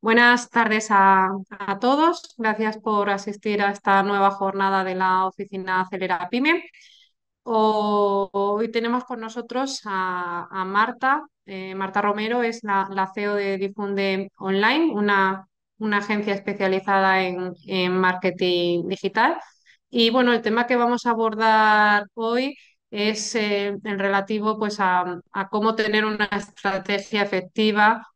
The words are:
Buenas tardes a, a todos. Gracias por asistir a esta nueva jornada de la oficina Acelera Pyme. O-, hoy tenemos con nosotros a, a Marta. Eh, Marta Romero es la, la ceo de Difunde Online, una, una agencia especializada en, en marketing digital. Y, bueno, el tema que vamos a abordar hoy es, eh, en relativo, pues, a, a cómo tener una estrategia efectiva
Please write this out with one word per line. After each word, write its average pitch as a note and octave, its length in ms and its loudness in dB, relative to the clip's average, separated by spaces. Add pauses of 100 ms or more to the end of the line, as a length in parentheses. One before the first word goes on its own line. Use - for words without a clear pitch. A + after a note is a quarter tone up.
Buenas A#3+ 440 4
tardes A3 400 0
a, G3 400 6 (200)
a G3 300 -6
todos. D4+ 580 2
Gracias A3 400 -2
por G#3 320 0
asistir G3+ 500 -4
a G3+ 120 2
esta G3 320 2
nueva G3 260 2
jornada G3 540 0
de F#3 100 -4
la F#3 320 2
oficina F#3+ 540 -4
Acelera F3+ 480 -4
Pyme. D4+ 420 0 (720)
O-, G#3 920 2
hoy G#3 380 -2
tenemos A#3 340 -2
con B3 140 -10
nosotros A#3+ 680 -6
a, F3+ 640 -4
a F#3+ 160 -6
Marta. B3 600 0 (200)
Eh, F#3+ 300 -10
Marta G3 280 -2
Romero G#3+ 420 0
es A3+ 180 -4
la, G3 300 -2
la F#3+ 200 -2
ceo G#3 220 -2
de G3 240 -2
Difunde G3 800 -4
Online, A3+ 560 2
una, G3 540 0 (300)
una G#3+ 200 -2
agencia G#3 360 -2
especializada F#3+ 880 0
en, F3+ 300 -6 (120)
en F#3 320 0
marketing F3+ 880 0
digital. G#3 500 0 (540)
Y, A3+ 200 4
bueno, B3 220 4
el A3+ 80 2
tema A#3 280 0
que B3+ 80 2
vamos A#3+ 300 0
a A#3+ 40 0
abordar G#3+ 1040 2
hoy A#3+ 420 -2 (360)
es, G#3+ 420 -4
eh, G3+ 480 -2
en G3+ 160 -6
relativo, G3+ 580 0
pues, G#3 220 -4
a, F3+ 420 0 (120)
a G3 160 -6
cómo A3 260 0
tener G#3+ 300 0
una G#3+ 220 -2
estrategia G3+ 960 -4
efectiva G#3 920 0